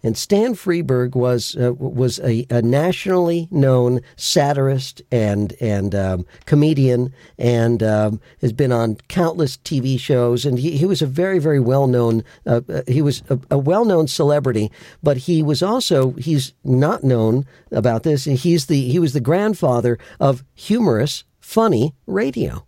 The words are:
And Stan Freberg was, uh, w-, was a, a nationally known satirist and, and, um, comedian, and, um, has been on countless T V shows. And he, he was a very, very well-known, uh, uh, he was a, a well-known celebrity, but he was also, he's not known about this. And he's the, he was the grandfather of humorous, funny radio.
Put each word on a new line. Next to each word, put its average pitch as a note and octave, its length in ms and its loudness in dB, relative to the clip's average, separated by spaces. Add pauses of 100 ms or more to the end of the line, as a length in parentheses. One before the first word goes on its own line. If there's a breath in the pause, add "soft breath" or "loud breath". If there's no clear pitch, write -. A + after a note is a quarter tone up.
And A2 100 0
Stan A3 380 0
Freberg C3 600 -2
was, B2 400 -2
uh, B2 160 0
w-, C3 180 -6
was B2 300 -2
a, A#2+ 320 0
a A#2+ 100 2
nationally E3+ 880 0
known B2+ 520 2 (140 loud breath)
satirist C3+ 880 -2 (100)
and, G#2 480 0
and, G2+ 360 -2
um, F#2 300 -2 (200 loud breath)
comedian, C3+ 680 2 (280 loud breath)
and, A#2+ 420 2
um, G#2+ 400 0 (200 soft breath)
has A#2+ 120 -2
been C3 180 0
on A2+ 260 0 (100)
countless E3 500 -2
T - 220 -4
V C3 180 -2
shows. A#2+ 480 0
And B2+ 140 0
he, D#3+ 180 -2
he D3+ 80 0
was F#3 160 0
a D3+ 60 -2
very, F3+ 320 -2
very D3 200 0
well-known, B2 640 2 (220 loud breath)
uh, A#2+ 240 0
uh, - 180 -4
he C3 140 0
was D3 280 -2
a, C3 100 -2 (100)
a C#3+ 80 0
well-known E3+ 500 2
celebrity, C3 640 0 (300 loud breath)
but D3 160 2
he D#3+ 240 0
was D3+ 220 0
also, F3+ 480 0
he's C3+ 420 -2 (100)
not C3+ 400 2
known A#2+ 400 2 (280 loud breath)
about A2+ 320 0
this. D3 240 0
And C#3 100 0
he's E3 300 0
the, C#3 220 0
he D#3 100 2
was D#3 140 0
the D3 60 0
grandfather C3 800 0 (220 loud breath)
of C3+ 240 0 (100)
humorous, D3+ 680 -2 (160)
funny D#3 560 0 (100)
radio. F#3 640 -4